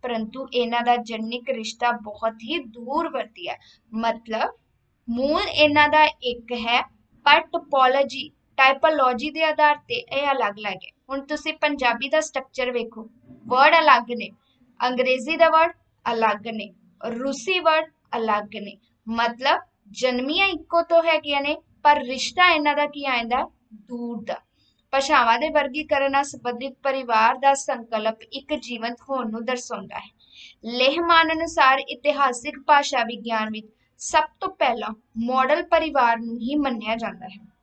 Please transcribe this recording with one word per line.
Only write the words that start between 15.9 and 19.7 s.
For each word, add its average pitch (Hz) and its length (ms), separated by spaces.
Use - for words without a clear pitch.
ਅਲੱਗ 220 340
ਨੇ, 220 260
ਰੂਸੀ 277 540
ਵਰਡ 320 320
ਅਲੱਗ 208 380
ਨੇ, 202 220
ਮਤਲਬ 233 540